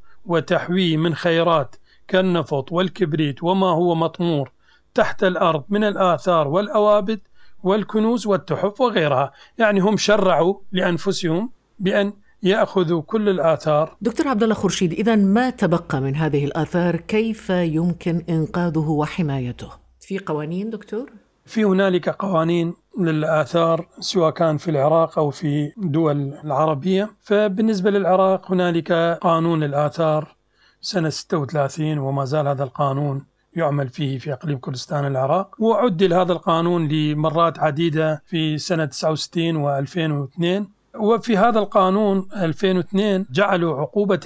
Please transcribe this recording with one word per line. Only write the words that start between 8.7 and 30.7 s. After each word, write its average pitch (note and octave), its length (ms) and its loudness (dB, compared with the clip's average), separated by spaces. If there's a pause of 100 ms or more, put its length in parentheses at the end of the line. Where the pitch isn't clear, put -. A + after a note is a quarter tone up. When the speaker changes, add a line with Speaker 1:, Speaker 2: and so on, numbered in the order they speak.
Speaker 1:
وغيرها. D3 520 2 (260)
يعني G#3 220 4
هم G3+ 160 2
شرعوا F#3+ 580 4 (180)
لأنفسهم F#3 760 -2 (280)
بأن G3+ 340 0 (300)
يأخذوا F#3 600 2
كل G#3+ 260 -2
الآثار. D#3 720 0
Speaker 2:
دكتور A#3+ 280 -2
عبد A3+ 140 0
الله A3 120 2
خورشيد، F3+ 380 -2
إذن G3+ 420 2
ما B3 160 2
تبقى E3+ 500 -2
من C3+ 160 -2
هذه D3 280 0
الآثار E3+ 520 -2
كيف G#3+ 540 -4
يمكن E3+ 800 0
إنقاذه D#3+ 600 0
وحمايته؟ C#3+ 800 -2 (320)
في F#3+ 180 -8
قوانين E3+ 520 -6
دكتور؟ A3 400 -10 (340)
Speaker 1:
في A3 200 -2
هنالك F#3+ 440 2
قوانين E3+ 640 0 (240)
للآثار D#3+ 920 0 (120)
سواء E3+ 300 0
كان D#3+ 260 0
في E3 140 -6
العراق D#3 480 2
أو D3+ 120 2
في D3 460 -2
دول D3 580 0 (100)
العربية. D#3 640 0 (100)
فبالنسبة G#3 720 0
للعراق F#3+ 640 2
هنالك F3 400 0 (280)
قانون E3 420 2
الآثار D3+ 760 -2 (440)